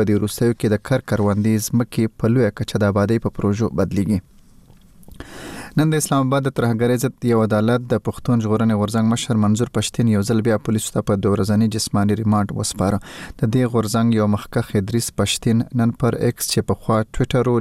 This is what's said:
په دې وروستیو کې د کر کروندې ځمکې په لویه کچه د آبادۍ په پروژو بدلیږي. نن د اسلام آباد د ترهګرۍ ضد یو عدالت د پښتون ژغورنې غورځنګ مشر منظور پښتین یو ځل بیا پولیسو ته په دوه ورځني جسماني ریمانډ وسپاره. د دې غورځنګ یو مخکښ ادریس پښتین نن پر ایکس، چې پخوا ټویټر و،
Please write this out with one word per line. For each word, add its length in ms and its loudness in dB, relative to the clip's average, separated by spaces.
په 80 2
دې 100 2
وروستیو 400 0
کې 160 2
د 160 -6
کر 220 -2
کروندې 400 2
ځمکې 500 -2
په 160 2
لویه 240 2
کچه 240 -2
د 120 2
آبادۍ 340 2
په 100 -8
پروژو 400 0
بدلیږي. 400 0
نن 120 2
د 100 0
اسلام 260 0
آباد 180 0
د 100 -2
ترهګرۍ 460 0
ضد 260 -6
یو 160 4
عدالت 480 0
د 140 0
پښتون 400 -2
ژغورنې 340 2
غورځنګ 320 0
مشر 320 -2
منظور 320 2
پښتین 380 0
یو 160 2
ځل 180 2
بیا 80 4
پولیسو 300 -2
ته 140 0
په 160 2
دوه 100 4
ورځني 400 2
جسماني 440 0
ریمانډ 380 0
وسپاره. 400 -2
د 140 0
دې 220 2
غورځنګ 420 2
یو 160 2
مخکښ 480 -2
ادریس 260 -2
پښتین 420 0
نن 200 2
پر 160 0
ایکس، 360 -2
چې 180 0
پخوا 320 0
ټویټر 480 0
و، 100 2